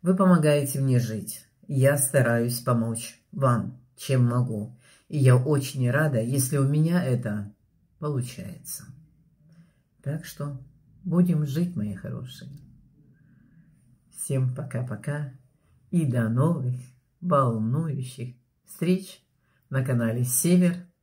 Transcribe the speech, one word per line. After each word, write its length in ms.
Вы 140
помогаете 640
мне 200
жить. 460
Я 300
стараюсь 600
помочь 600
вам, 500
чем 280
могу. 520
И 80
я 180
очень 540
рада, 320
если 360
у 100
меня 360
это 500
получается. 840
Так 220
что 360
будем 440
жить, 280
мои 200
хорошие. 560
Всем 420
пока-пока 800
и 160
до 240
новых 460
волнующих 1120
встреч 580
на 140
канале 420
Север. 600